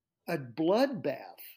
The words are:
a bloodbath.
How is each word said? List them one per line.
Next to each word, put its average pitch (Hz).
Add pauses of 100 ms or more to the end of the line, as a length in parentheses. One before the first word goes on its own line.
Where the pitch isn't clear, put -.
(280)
a 170
bloodbath. 151 (160)